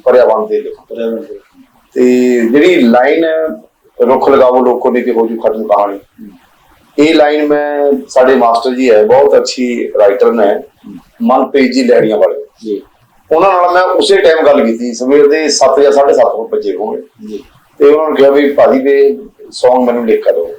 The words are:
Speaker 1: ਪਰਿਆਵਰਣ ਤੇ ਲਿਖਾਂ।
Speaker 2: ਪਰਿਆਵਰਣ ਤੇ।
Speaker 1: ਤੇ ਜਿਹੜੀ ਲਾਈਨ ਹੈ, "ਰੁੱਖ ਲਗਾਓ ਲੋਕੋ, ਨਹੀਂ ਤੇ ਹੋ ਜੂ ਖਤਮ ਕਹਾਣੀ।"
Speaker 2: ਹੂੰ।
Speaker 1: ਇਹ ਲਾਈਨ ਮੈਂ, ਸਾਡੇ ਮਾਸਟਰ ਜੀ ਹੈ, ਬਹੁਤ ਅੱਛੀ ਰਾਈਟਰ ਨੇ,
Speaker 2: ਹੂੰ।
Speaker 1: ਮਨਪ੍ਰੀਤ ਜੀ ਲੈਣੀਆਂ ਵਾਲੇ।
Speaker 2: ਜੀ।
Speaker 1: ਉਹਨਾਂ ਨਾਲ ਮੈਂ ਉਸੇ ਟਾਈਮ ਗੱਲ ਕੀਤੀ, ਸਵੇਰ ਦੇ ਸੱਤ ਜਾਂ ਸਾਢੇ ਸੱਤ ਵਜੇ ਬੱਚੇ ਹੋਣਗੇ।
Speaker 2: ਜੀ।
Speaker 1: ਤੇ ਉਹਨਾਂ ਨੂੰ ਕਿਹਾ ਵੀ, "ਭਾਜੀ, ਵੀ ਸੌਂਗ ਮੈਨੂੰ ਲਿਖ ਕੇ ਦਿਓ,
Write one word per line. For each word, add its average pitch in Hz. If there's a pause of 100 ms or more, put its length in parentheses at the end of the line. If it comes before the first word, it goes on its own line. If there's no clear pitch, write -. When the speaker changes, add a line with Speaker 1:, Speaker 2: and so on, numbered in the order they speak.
Speaker 1:
ਪਰਿਆਵਰਣ 110
ਤੇ 107
ਲਿਖਾਂ। -
Speaker 2:
ਪਰਿਆਵਰਣ 113
ਤੇ। 101 (540)
Speaker 1:
ਤੇ 131 (480)
ਜਿਹੜੀ 156
ਲਾਈਨ 135
ਹੈ, 160 (580)
"ਰੁੱਖ 131
ਲਗਾਓ 127
ਲੋਕੋ, 123
ਨਹੀਂ 123
ਤੇ 127
ਹੋ 113
ਜੂ 113
ਖਤਮ 110
ਕਹਾਣੀ।" 101
Speaker 2:
ਹੂੰ। - (680)
Speaker 1:
ਇਹ 156
ਲਾਈਨ 151
ਮੈਂ, 147 (180)
ਸਾਡੇ 131
ਮਾਸਟਰ 120
ਜੀ 127
ਹੈ, 107
ਬਹੁਤ 135
ਅੱਛੀ 120 (120)
ਰਾਈਟਰ 104
ਨੇ, 107
Speaker 2:
ਹੂੰ। - (280)
Speaker 1:
ਮਨਪ੍ਰੀਤ 127
ਜੀ 127
ਲੈਣੀਆਂ 110
ਵਾਲੇ। 110 (200)
Speaker 2:
ਜੀ। 101 (540)
Speaker 1:
ਉਹਨਾਂ 185
ਨਾਲ 180
ਮੈਂ 180
ਉਸੇ 180
ਟਾਈਮ 160
ਗੱਲ 135
ਕੀਤੀ, 117
ਸਵੇਰ 139
ਦੇ 151
ਸੱਤ 135
ਜਾਂ 143
ਸਾਢੇ 139
ਸੱਤ 120
ਵਜੇ 113
ਬੱਚੇ 104
ਹੋਣਗੇ। 110
Speaker 2:
ਜੀ। 107 (340)
Speaker 1:
ਤੇ 147
ਉਹਨਾਂ 151
ਨੂੰ 139
ਕਿਹਾ 139
ਵੀ, 139
"ਭਾਜੀ, 131
ਵੀ 139 (320)
ਸੌਂਗ 127
ਮੈਨੂੰ 120
ਲਿਖ 107
ਕੇ 101
ਦਿਓ, 85 (140)